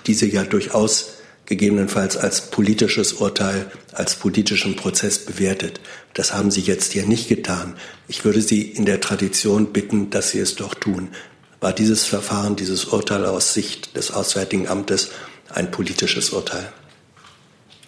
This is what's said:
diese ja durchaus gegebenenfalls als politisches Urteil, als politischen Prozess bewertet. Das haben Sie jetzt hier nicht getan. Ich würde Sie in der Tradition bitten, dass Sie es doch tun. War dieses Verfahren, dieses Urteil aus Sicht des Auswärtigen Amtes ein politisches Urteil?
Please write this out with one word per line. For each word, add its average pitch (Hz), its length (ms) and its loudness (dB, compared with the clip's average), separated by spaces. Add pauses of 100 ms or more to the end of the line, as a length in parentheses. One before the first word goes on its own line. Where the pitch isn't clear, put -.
diese 110 200 4
ja 98 160 2
durchaus 107 720 0 (300)
gegebenenfalls 101 680 2
als - 340 -2
politisches 104 640 2
Urteil, 98 540 0 (260)
als - 240 -2
politischen 98 640 0
Prozess 98 420 0
bewertet. 92 600 -2 (320)
Das - 200 -2
haben 98 180 2
Sie 98 100 2
jetzt 92 320 0
hier 95 120 0
nicht 113 220 2
getan. 90 480 0 (320)
Ich - 160 -6
würde 107 160 4
Sie 107 220 4
in 107 240 -2
der 98 160 2
Tradition 101 720 2
bitten, 101 360 0
dass 101 220 0
Sie - 80 0
es 98 160 0
doch 98 180 -8
tun. 92 360 -2 (500)
War 92 140 0
dieses 107 320 4
Verfahren, 101 500 -2
dieses 92 300 -2
Urteil 101 400 0
aus 95 280 0
Sicht - 440 -4
des - 140 -4
Auswärtigen 95 580 -2
Amtes 98 420 -2 (420)
ein 92 160 -2
politisches - 600 -2
Urteil? - 420 -6 (1160)